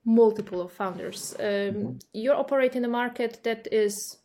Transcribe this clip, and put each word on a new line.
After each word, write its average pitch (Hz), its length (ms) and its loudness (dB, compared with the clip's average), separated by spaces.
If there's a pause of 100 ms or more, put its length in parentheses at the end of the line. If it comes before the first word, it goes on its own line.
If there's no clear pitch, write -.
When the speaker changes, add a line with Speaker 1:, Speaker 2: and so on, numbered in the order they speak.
Speaker 1:
multiple 214 560 4
of 180 100 -8
founders, - 680 -8
um, - 60 -4
Speaker 2:
Mm-hmm. 202 520 -2 (160)
Speaker 1:
you 226 200 0
operate 262 440 2
in 240 80 0
a 240 40 -2
market 240 540 -2
that 226 300 -4
is 208 520 0